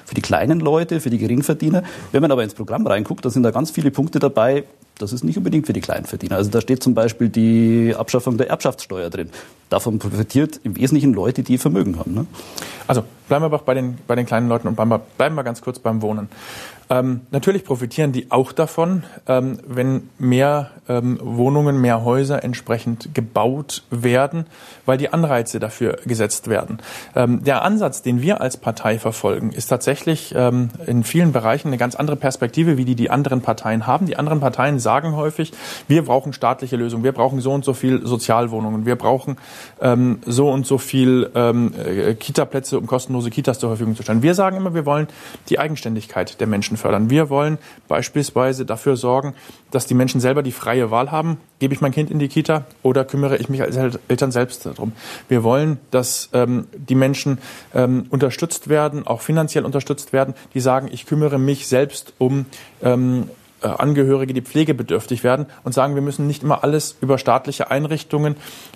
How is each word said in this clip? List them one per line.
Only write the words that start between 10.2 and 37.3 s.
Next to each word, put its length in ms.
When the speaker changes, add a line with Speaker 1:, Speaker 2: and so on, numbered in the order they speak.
Speaker 1:
im 120
Wesentlichen 380
Leute, 300
die 140
Vermögen 420
haben, 140
ne? 120
Speaker 2:
Also 160
bleiben 160
wir 20
aber 120
auch 40
bei 140
den, 320
bei 80
den 100
kleinen 240
Leuten 180
und 80
bleiben 140
wir, 80
bleiben 380
wir 80
ganz 180
kurz 160
beim 240
Wohnen. 260
Ähm, 400
natürlich 340
profitieren 480
die 200
auch 200
davon, 520
ähm, 400
wenn 500
mehr, 540
ähm, 340
Wohnungen, 580
mehr 240
Häuser 400
entsprechend 680
gebaut 800
werden, 560
weil 100
die 160
Anreize 460
dafür 440
gesetzt 460
werden. 300
Ähm, 280
der 180
Ansatz, 400
den 220
wir 180
als 160
Partei 400
verfolgen, 540
ist 160
tatsächlich, 680
ähm, 360
in 160
vielen 280
Bereichen 360
eine 100
ganz 160
andere 220
Perspektive, 640
wie 80
die, 100
die 160
anderen 300
Parteien 440
haben. 220
Die 100
anderen 220
Parteien 400
sagen 360
häufig, 360
wir 180
brauchen 280
staatliche 420
Lösungen, 280
wir 80
brauchen 280